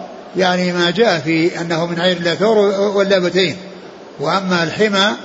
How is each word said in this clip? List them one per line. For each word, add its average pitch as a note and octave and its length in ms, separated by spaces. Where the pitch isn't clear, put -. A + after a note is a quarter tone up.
يعني F3+ 340
ما F3 200
جاء F#3 280
في E3 420
أنه E3+ 240
من E3+ 140
عين F3 240
لا E3+ 120
ثور G#3+ 220
واللابتين، F#3 600
وأما F3 440
الحمى G3 480